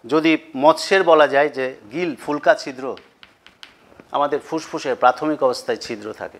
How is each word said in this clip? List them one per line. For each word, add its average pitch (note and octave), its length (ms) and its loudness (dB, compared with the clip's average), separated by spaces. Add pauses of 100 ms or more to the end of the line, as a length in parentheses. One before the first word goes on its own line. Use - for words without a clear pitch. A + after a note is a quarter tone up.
যদি D#3 300 2 (200)
মৎস্যের D#3+ 460 2
বলা D#3 260 6
যায় C#3 200 2
যে C3 280 -6 (160)
gill E3 240 -6
ফুলকা D3 380 0
ছিদ্র, C3 420 -8 (1120)
আমাদের C#3+ 300 -2
ফুসফুসের D#3 560 -6
প্রাথমিক C#3+ 460 0
অবস্থায় B2 340 -2
ছিদ্র G#2+ 360 -12
থাকে G2 280 -14